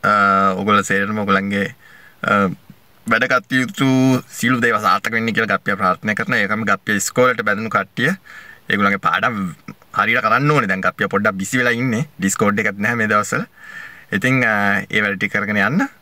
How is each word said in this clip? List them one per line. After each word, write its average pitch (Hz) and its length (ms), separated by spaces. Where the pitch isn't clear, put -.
අ, 110 80
ඔයගොල්ලෝ 98 320
සේරම 101 340
ඔයගොල්ලන්ගේ, 101 580
අ, 101 120
වැඩ 113 160
කටයුතු 131 640
සියලු 120 320
දේවල් 113 200
සාර්ථක 101 300
වෙන්න 113 220
කියලා 104 240
ගප්පියා 101 180
ප්‍රාර්ථනා 101 380
කරනවා. 113 260
ඒකම 104 240
ගප්පියා 101 340
ඉස්කෝලේට 123 440
බැඳුණු 104 280
කට්ටිය 120 420
ඒගොල්ලන්ගේ 101 280
පාඩම් 98 580
හරියට 113 260
කරන්න 123 300
ඕනේ. 131 160
දැන් 95 140
ගප්පියා 95 260
පොඩ්ඩක් 104 240
බිසි 98 260
වෙලා 120 140
ඉන්නේ. 117 340
Discord 101 380
එකත් 104 180
නැහැ 110 180
මේ 110 120
දවස්වල. 107 380
ඉතින්, 127 320
අ, 101 380
ඒ 107 100
වැඩ 101 160
ටික 104 140
කරගෙන 104 260
යන්න. 135 280